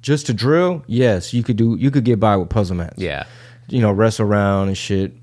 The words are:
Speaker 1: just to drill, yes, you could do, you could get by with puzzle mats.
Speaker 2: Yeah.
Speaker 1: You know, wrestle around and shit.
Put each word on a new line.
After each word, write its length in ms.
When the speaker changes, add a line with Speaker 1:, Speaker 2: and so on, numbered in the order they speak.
Speaker 1:
just 240
to 60
drill, 520
yes, 480
you 80
could 160
do, 220
you 100
could 140
get 160
by 180
with 120
puzzle 280
mats. 220
Speaker 2:
Yeah. 240
Speaker 1:
You 140
know, 100
wrestle 360
around 400
and 100
shit. 460